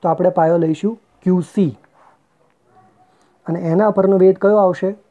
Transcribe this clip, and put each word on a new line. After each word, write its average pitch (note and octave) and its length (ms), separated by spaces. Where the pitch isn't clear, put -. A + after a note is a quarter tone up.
તો E3+ 60
આપણે F3 220
પાયો E3+ 280
લઈશું E3+ 420
ક્યુ F#3 180
સી. D#3+ 380
અને E3+ 140
એના F#3 300
પરનો G3 260
વેધ F#3 220
કયો G3+ 180
આવશે? F#3+ 400